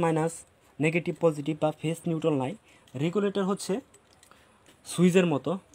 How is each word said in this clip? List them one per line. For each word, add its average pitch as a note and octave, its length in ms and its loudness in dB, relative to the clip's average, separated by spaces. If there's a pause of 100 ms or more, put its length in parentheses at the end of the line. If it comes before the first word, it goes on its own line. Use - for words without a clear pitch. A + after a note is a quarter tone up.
মাইনাস, E3 300 2 (460)
নেগেটিভ D#3+ 420 0
পজিটিভ D#3 420 0
বা D3+ 80 2 (100)
ফেজ E3 260 -4
নিউট্রাল D#3+ 360 0
নাই। C3 100 -4 (420)
রেগুলেটর G3 500 0
হচ্ছে F#3+ 300 -2 (1120)
সুইচের F3+ 400 4
মতো, D3 240 0 (240)